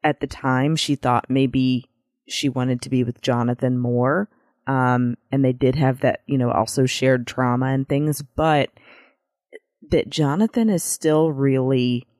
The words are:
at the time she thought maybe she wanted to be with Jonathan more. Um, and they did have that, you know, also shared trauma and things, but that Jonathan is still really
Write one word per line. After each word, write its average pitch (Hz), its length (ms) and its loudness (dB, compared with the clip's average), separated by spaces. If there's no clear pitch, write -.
at 151 180 0
the 139 60 -4
time 135 500 0
she 147 180 -2
thought 123 340 0
maybe 131 580 0
she - 220 -4
wanted 127 340 -2
to 135 80 -10
be 127 140 2
with 120 160 -6
Jonathan 123 580 0
more. 123 500 0
Um, 123 500 0
and 139 140 2
they 127 80 4
did 127 240 2
have 131 240 0
that, - 260 -2
you 143 120 -2
know, 123 120 0
also 127 360 0
shared 127 400 0
trauma 127 400 -2
and 135 200 -2
things, 147 360 -2
but 151 480 0
that - 180 0
Jonathan 196 640 0
is 175 120 0
still 156 500 0
really 131 760 0